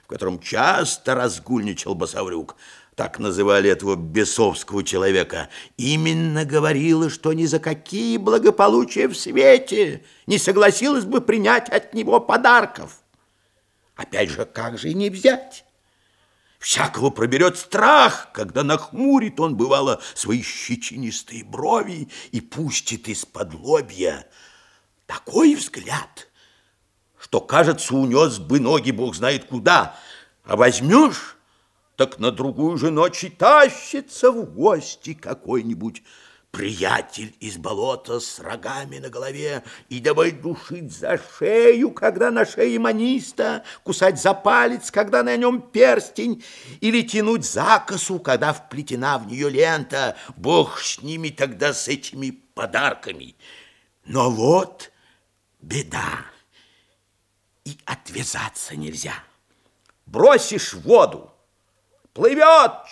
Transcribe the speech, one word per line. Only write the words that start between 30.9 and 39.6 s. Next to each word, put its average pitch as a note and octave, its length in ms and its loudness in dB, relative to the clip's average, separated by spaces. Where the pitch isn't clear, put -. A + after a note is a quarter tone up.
так C3 220 -2
на A2+ 120 0
другую C#3 480 -4
же C#3+ 120 0
ночь D#3+ 340 0
и F#3 40 -10
тащится - 1040 4
в A3+ 240 -8
гости E3 580 -2
какой-нибудь A2+ 880 -8
приятель G2 920 -6
из G2 180 -14
болота A#2 600 -6
с - 200 -14
рогами C3+ 580 -12
на C3+ 120 -16
голове C3+ 520 -10